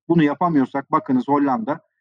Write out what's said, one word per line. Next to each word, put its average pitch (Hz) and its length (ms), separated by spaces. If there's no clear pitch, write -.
Bunu 165 140
yapamıyorsak 143 720
bakınız 135 360
Hollanda, 139 520